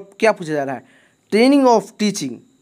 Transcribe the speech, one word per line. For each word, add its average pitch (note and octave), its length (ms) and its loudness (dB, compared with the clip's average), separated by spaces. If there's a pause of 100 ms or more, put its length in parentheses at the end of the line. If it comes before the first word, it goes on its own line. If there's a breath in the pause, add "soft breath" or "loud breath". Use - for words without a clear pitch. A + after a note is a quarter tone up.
(200)
क्या A3 120 2
पूछा E3+ 220 -8
जा C#3+ 100 -4
रहा C3+ 120 -8
है, A2+ 80 -16 (480 soft breath)
training C4 380 4
of A3+ 220 0 (100)
teaching, F#3+ 320 -4 (280)